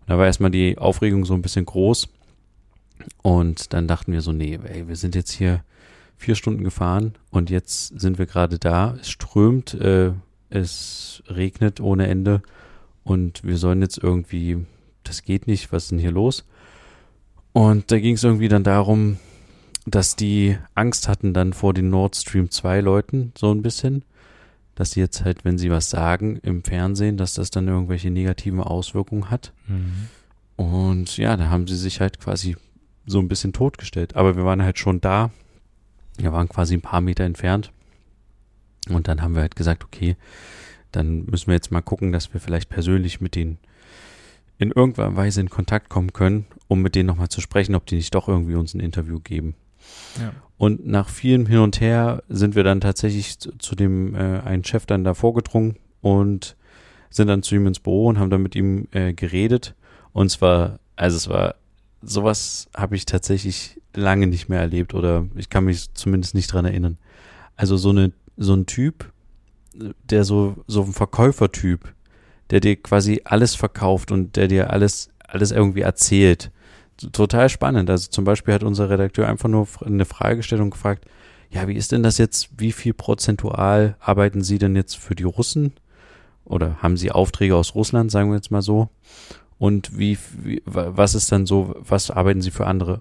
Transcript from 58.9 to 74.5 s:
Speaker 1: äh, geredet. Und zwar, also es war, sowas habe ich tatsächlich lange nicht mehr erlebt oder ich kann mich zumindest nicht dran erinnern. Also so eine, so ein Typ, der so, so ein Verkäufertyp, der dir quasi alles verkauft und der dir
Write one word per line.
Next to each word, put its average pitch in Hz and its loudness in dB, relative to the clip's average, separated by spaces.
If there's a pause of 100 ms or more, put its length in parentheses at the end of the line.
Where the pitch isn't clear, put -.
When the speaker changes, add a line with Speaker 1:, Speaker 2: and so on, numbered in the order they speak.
Speaker 1:
äh, 92 -2
geredet. 95 -2 (380)
Und 95 2
zwar, 90 2 (160)
also 87 2
es 80 -4
war, 50 0 (440)
sowas 107 -4
habe 101 -4
ich 95 -6
tatsächlich 95 -4 (160)
lange 98 2
nicht 87 -4
mehr 92 0
erlebt 85 -2
oder 87 0
ich - -12
kann 95 2
mich 87 -2
zumindest 95 -2
nicht 92 -2
dran 90 0
erinnern. 90 -2 (600)
Also 98 0
so 95 2
eine, 95 4 (240)
so 98 2
ein 95 2
Typ, - -4 (960)
der 107 4
so, 101 2 (140)
so 104 0
ein 95 -6
Verkäufertyp, 104 0 (580)
der 101 4
dir 101 4
quasi 101 2
alles 113 2
verkauft 95 -2
und 95 0
der 98 4
dir 95 2